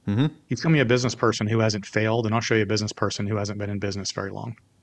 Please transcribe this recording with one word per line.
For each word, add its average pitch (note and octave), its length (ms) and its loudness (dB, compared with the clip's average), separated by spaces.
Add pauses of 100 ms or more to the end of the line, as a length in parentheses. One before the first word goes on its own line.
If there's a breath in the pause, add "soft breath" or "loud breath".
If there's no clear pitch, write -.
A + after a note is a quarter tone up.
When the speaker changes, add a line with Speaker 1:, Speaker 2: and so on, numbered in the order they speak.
Speaker 1:
Mm-hmm. A2+ 200 2 (200)
Speaker 2:
You C3 80 -4
tell E3 160 0
me D3+ 80 6
a C3 60 4
business B2 300 2
person A2 320 2
who A2+ 120 2
hasn't G#2+ 260 0
failed, A2 400 0
and G#2+ 100 0
I'll A#2 60 2
show A2+ 140 0
you A2 80 4
a G2+ 40 0
business G#2+ 260 -2
person G#2 320 -2
who G#2+ 120 -2
hasn't G2+ 200 -6
been G2+ 120 -6
in G2+ 100 -4
business G2 320 -6
very G2 180 -6
long. G#2+ 260 -10 (280)